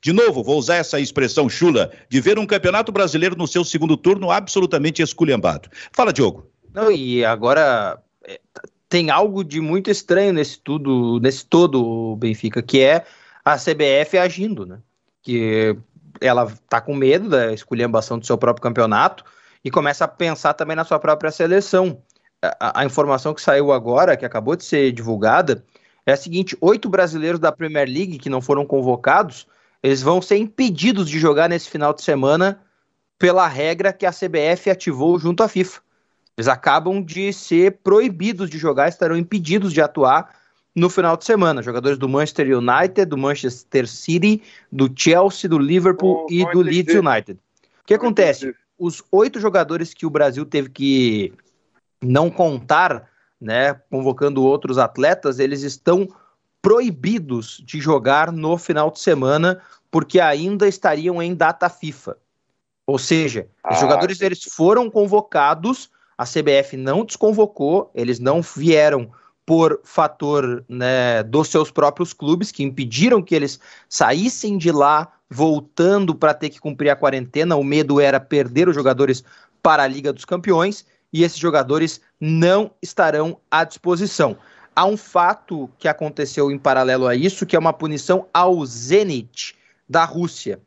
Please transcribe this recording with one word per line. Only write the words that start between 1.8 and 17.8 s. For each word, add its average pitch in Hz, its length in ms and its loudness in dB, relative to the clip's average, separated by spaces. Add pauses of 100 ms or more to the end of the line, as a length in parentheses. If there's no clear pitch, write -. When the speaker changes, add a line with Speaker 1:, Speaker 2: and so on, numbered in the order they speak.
Speaker 1:
de 131 140 0
ver 202 180 2
um 214 60 -4
campeonato 202 480 0
brasileiro 180 420 0
no 165 100 -6
seu 175 200 -2
segundo 156 320 0
turno 185 340 0
absolutamente 175 720 -2
esculhambado. 120 680 -2 (220)
Fala, 220 220 0
Diogo. 131 340 -2 (260)
Speaker 2:
Não, 220 160 0
e 123 360 0
agora, 117 760 0 (240)
é, 95 140 -20 (480)
tem 170 240 0
algo 196 320 0
de 151 160 -8
muito 190 320 -2
estranho 196 400 2
nesse 151 280 -4
tudo, 131 600 -2
nesse 135 260 -2
todo, 117 680 0
Benfica, 113 480 -4
que 135 160 2
é 151 260 4 (380)
a 147 140 2
C 160 160 -2
B 151 100 0
F 143 340 2
agindo, 180 480 -2
né? 92 140 -18 (420)
Que 110 540 0 (440)
ela 120 320 2 (180)
tá 117 120 0
com 143 140 -6
medo 143 340 2
da 120 240 0
esculhambação 117 680 -4